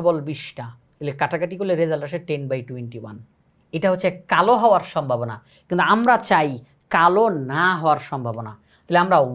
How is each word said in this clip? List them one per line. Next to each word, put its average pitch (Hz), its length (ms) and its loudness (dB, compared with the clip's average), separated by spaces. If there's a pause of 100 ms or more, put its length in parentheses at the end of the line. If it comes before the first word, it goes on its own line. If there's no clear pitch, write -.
বল 170 120 2 (100)
বিশটা, - 380 -12 (300)
তাহলে 143 240 -8
কাটাকাটি 170 400 -2
করলে 190 220 -2
রেজাল্ট 156 260 -2
আসে 170 100 -8 (100)
টেন 143 220 -4
বাই 131 180 -2
টোয়েন্টি 120 340 -12
ওয়ান। 107 140 -16 (600)
এটা 165 160 0
হচ্ছে 185 160 -2 (240)
কালো 185 300 4
হওয়ার 202 220 4 (100)
সম্ভাবনা, 120 420 -4 (320)
কিন্তু 180 140 0 (100)
আমরা 233 220 4 (160)
চাই 156 200 4 (460)
কালো 180 280 4 (280)
না 160 120 0 (160)
হওয়ার 151 200 2 (100)
সম্ভাবনা। 113 420 -6 (320)
তাহলে 175 200 2
আমরা 185 140 4 (160)